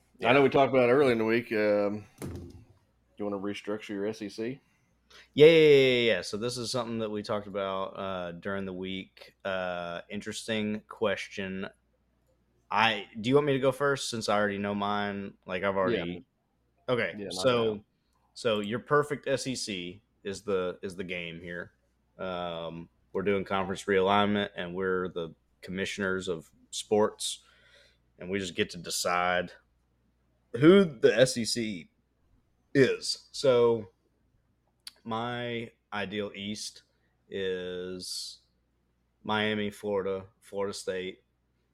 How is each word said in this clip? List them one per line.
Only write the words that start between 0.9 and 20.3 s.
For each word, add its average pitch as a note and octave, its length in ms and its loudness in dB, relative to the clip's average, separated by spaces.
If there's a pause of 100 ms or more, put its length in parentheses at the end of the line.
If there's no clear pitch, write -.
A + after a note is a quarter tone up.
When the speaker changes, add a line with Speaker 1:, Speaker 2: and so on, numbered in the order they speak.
Speaker 1:
early C3+ 180 6
in A2+ 80 4
the A2 60 2
week. A#2 260 0
Um, G#2 520 2 (1120)
you G#2 80 -6
wanna G2+ 140 -4
restructure G2+ 500 -6
your G2+ 180 -4
S A2 160 -6
E G2 60 -6
C? A#2 300 -8 (760)
Speaker 2:
Yeah, C#3 120 12
yeah, E3+ 40 12
yeah, D#3 240 10 (120)
yeah, A#2+ 280 4
yeah. F2 80 -2
So - 140 -8
this A#2+ 200 -4
is A#2 140 -6
something A#2 280 -4
that G#2+ 120 -2
we G#2 100 -4
talked G#2 260 -6
about, F#2+ 400 -4 (120)
uh, F#2 340 -6
during G2 320 -6
the F#2+ 80 -8
week. F#2+ 640 -10 (100)
Uh, F2+ 640 -4
interesting G#2+ 800 -6
question. F#2+ 800 -6 (1040)
I, G#2+ 360 2 (120)
do A2 100 -2
you C3+ 60 4
want D3 120 6
me C3+ 60 2
to C3+ 60 0
go C3 140 2
first C#3 360 -2
since A2+ 200 -4
I G#2 80 4
already G2+ 200 0
know G2+ 160 -4
mine? G2+ 600 -4 (120)
Like, F#2 180 -6
I've G2 120 0
Speaker 1:
Yeah. G2 40 0
Speaker 2:
already, F2 460 -2 (640)
okay, A2 280 0
Speaker 1:
Yeah, G2+ 80 -8
knock F2 80 -10
it F#2 80 -8
Speaker 2:
so, A#2 320 2
Speaker 1:
out. G#2 60 -8 (540)
Speaker 2:
so G#2+ 280 -2
your G#2+ 180 -6
perfect D3 480 -2
S C3 200 -2
E B2+ 80 -6
C F#2 460 -8 (220)
is G2 200 -8